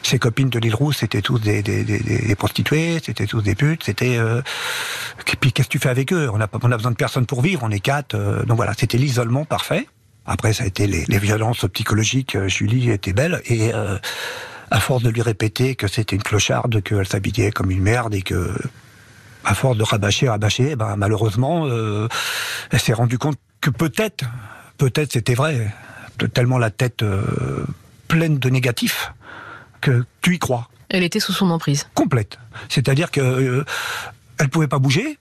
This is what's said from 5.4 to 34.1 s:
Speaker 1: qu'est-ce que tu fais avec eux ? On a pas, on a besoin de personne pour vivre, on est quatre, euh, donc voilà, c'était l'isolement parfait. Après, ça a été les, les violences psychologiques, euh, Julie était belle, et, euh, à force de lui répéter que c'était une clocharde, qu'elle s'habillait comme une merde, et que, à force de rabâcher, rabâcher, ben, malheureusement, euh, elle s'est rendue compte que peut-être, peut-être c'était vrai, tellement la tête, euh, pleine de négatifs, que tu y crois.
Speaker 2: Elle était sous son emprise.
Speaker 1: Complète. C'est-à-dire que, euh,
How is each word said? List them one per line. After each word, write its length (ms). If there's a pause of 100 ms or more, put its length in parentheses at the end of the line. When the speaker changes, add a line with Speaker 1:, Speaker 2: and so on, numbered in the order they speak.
Speaker 1:
qu'est-ce 180
que 20
tu 80
fais 100
avec 240
eux ? 180
On 80
a 80
pas, 140
on 100
a 60
besoin 140
de 60
personne 280
pour 160
vivre, 220
on 80
est 80
quatre, 340
euh, 300
donc 140
voilà, 200
c'était 220
l'isolement 440
parfait. 440 (400)
Après, 260
ça 120
a 20
été 180
les, 220
les 100
violences 560
psychologiques, 600
euh, 120
Julie 440
était 220
belle, 320
et, 280
euh, 240 (720)
à 100
force 220
de 80
lui 140
répéter 500
que 140
c'était 280
une 60
clocharde, 640
qu'elle 240
s'habillait 420
comme 220
une 100
merde, 320
et 80
que, 320 (920)
à 100
force 220
de 60
rabâcher, 460
rabâcher, 460
ben, 200
malheureusement, 680
euh, 420 (640)
elle 100
s'est 140
rendue 240
compte 220 (220)
que 100
peut-être, 540 (520)
peut-être 360
c'était 200
vrai, 400 (640)
tellement 240
la 100
tête, 320
euh, 640 (420)
pleine 300
de 140
négatifs, 600 (680)
que 240 (160)
tu 140
y 40
crois. 300 (200)
Speaker 2:
Elle 120
était 180
sous 140
son 160
emprise. 460
Speaker 1:
Complète. 420 (320)
C'est-à-dire 400
que, 100
euh, 460 (720)